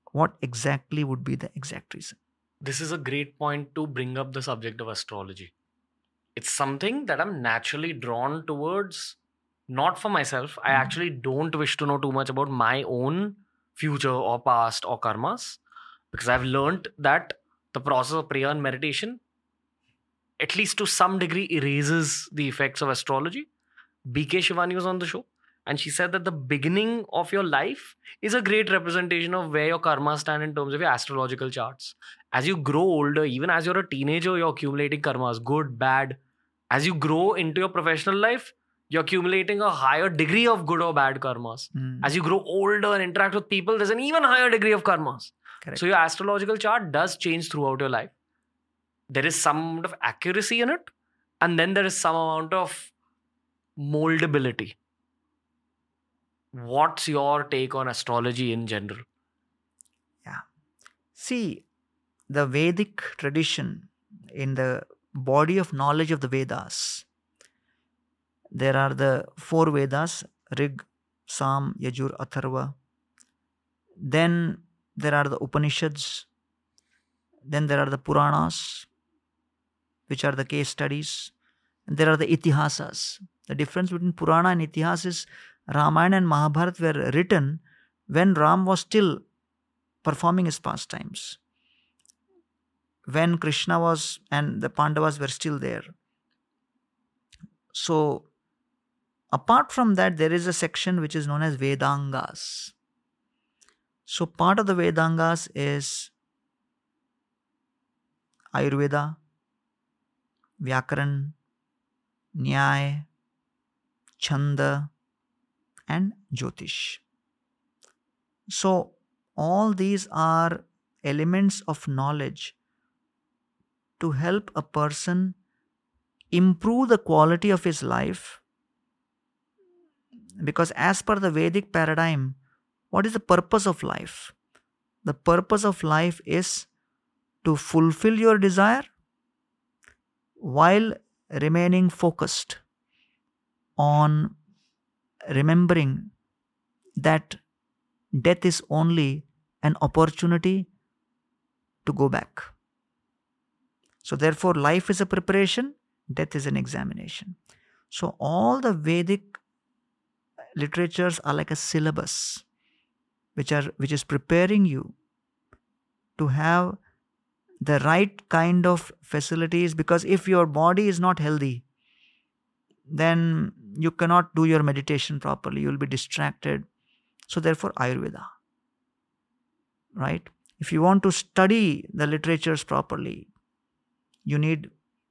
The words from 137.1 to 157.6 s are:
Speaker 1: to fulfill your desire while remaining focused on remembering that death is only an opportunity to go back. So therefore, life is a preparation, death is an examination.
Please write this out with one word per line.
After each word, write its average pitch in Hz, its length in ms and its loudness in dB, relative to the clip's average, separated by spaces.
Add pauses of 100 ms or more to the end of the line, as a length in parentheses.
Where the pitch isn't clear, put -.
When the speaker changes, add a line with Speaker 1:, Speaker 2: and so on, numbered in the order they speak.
Speaker 1:
to 156 100 4
fulfill 165 640 2
your 220 180 6
desire 196 460 4 (1500)
while 185 580 4 (360)
remaining 175 600 4
focused - 680 -2 (1200)
on 151 580 4 (920)
remembering 156 800 4 (880)
that 156 400 0 (840)
death 175 240 4
is 175 240 2
only 156 560 2 (380)
an 151 180 4
opportunity 170 880 2 (1200)
to 151 60 -2
go 139 160 2
back. - 340 -4 (1600)
So - 120 -6
therefore, 156 380 2
life 156 360 2
is 196 120 0
a 190 40 0
preparation, 196 680 0 (400)
death 151 220 -4
is 143 120 -4
an 139 80 -2
examination. - 800 -8 (540)